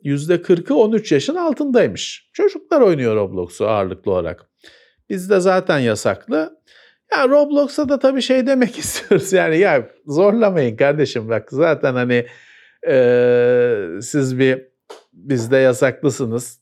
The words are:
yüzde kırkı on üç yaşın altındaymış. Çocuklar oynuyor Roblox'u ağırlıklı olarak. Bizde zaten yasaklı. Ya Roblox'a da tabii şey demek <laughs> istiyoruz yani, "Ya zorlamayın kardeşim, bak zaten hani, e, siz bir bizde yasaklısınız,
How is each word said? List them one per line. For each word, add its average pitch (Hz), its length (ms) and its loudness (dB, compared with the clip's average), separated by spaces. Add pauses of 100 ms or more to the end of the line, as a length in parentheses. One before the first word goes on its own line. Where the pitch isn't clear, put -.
yüzde 151 400 -2
kırkı 175 320 0
on 220 180 2
üç 214 200 0
yaşın 151 220 0
altındaymış. 262 960 -2
Çocuklar 349 480 0
oynuyor 139 360 2
Roblox'u 98 500 -4
ağırlıklı 98 460 -2
olarak. 85 340 -4 (640)
Bizde 190 300 0
zaten 185 380 0
yasaklı. 127 800 -4 (540)
Ya 269 160 2
Roblox'a 285 600 0
da 277 100 0
tabii 262 240 0
şey 254 240 0
demek 262 320 0
<laughs> - 0 -
istiyoruz - 540 -2
yani, 170 260 2
"Ya 160 300 2 (180)
zorlamayın 175 680 2
kardeşim, 139 520 0
bak 110 220 -4
zaten 143 440 0
hani, 123 320 0 (640)
e, 147 60 2 (1080)
siz 131 360 -4
bir 131 300 0 (440)
bizde 120 440 -2
yasaklısınız, 127 1040 0